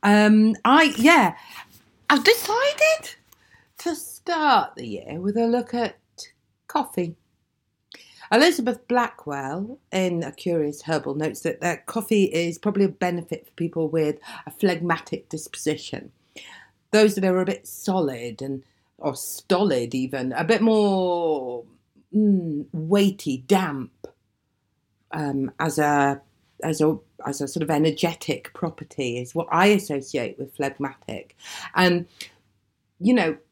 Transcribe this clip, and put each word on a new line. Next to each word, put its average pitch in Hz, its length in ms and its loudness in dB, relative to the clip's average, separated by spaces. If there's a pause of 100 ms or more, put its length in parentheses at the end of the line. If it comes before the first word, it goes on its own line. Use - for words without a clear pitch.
Um, 214 600 6
I, 294 320 4
yeah, 240 400 6 (720)
I've 294 140 6
decided 571 920 2 (640)
to 339 160 -4
start 302 840 0
the 120 100 -10
year 110 320 -10
with 202 160 -2
a 233 120 2
look 233 260 -2
at 233 240 -4 (680)
coffee. 175 500 -4 (1120)
Elizabeth 247 560 2
Blackwell, 190 880 -4 (140)
in 180 320 0
A - 80 -8
Curious 151 500 -4
Herbal, 151 320 -2
notes 151 280 -4
that, - 200 -4
that 165 240 -4
coffee 220 380 0
is 170 340 -2
probably 202 280 0
a 185 40 2
benefit 170 560 -6
for - 60 -20
people 165 380 -4
with 156 280 0 (300)
a - 20 -14
phlegmatic 170 800 -2
disposition. - 840 -8 (760)
Those 214 240 6
that 190 120 -2
are 185 160 2
a 185 40 0
bit - 220 -6
solid 131 760 -4
and, 135 220 -8 (340)
or 143 180 -4
stolid 147 800 -2
even, 131 380 -4
a 135 120 -4
bit 214 200 2
more, 175 1000 0 (520)
mm, 185 560 2
weighty, 165 760 0
damp, 156 640 -2 (1040)
um, 139 480 -4
as 160 180 -2
a, 143 420 2 (440)
as 151 180 0
a, 160 160 4 (300)
as 139 120 -6
a 139 80 -4
sort 160 140 -4
of 147 80 -4
energetic 156 840 0
property 131 640 -6
is 123 160 -10
what 170 160 -4
I 175 160 4
associate 143 720 0
with - 160 -12
phlegmatic. 139 840 -8 (380)
And, 175 320 2 (920)
you 208 140 2
know 170 240 2 (140)